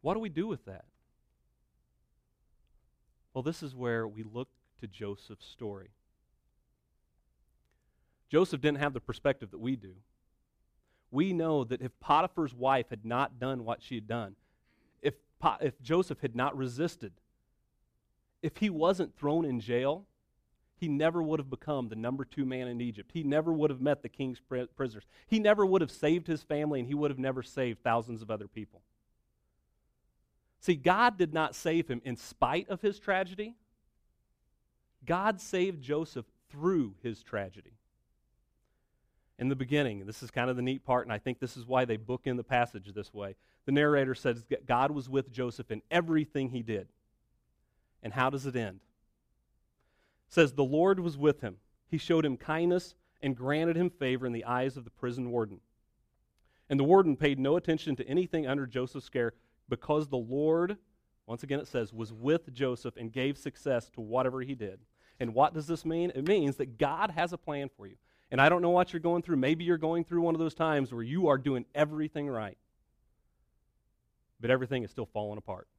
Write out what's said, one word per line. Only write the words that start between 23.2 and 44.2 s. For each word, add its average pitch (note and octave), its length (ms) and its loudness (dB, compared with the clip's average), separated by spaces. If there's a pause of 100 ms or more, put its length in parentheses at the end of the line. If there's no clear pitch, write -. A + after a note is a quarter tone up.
never D#3 300 0
would D3+ 180 2
have B2+ 100 -6
met C#3 220 0
the - 60 -10
king's C3 320 -6
pri-, B2+ 260 -6 (100)
prisoners. A2 280 -6 (220)
He A3 120 2
never G#3 260 6
would F#3+ 160 6
have D#3 100 2
saved D#3+ 360 2
his D#3 160 -2
family, D3+ 380 0
and A#2+ 80 -4
he C#3+ 60 -2
would D3 160 0
have C3 80 -6
never C3 240 -2
saved B2 400 -4
thousands A#2 400 0
of G#2+ 80 -12
other G#2 180 -6
people. G2+ 340 -14 (1800)
See, F#3 140 2
God F#3+ 420 4
did E3+ 160 0
not D#3 220 0
save E3 340 0
him A#2+ 160 -6
in B2 120 -6
spite - 520 -2
of G3 140 -6
his G3+ 160 -2
tragedy. F#3+ 560 -4 (1500)
God F#3 360 0
saved F3+ 400 -2
Joseph C#3+ 460 -4 (240)
through D3 520 0
his A2+ 200 -6
tragedy. G2 560 -8 (1600)
In B2 100 -2
the C3+ 80 0
beginning, B2+ 500 -2
this G#2+ 160 -14
is A#2+ 80 -14
kind B2 180 -2
of B2+ 80 0
the B2 60 -4
neat C3 200 -2
part, B2+ 240 0
and A#2 60 -6
I G#2+ 60 -4
think B2 200 -4
this - 180 -8
is A#2 100 -14
why B2+ 180 2
they A2+ 140 -2
book A#2 260 -6
in B2+ 120 -2
the A#2 80 -6
passage A#2 500 -2
this G#2 180 -10
way. G2 240 -10 (300)
The C#3 60 0
narrator C#3+ 420 4
says A#2 340 -2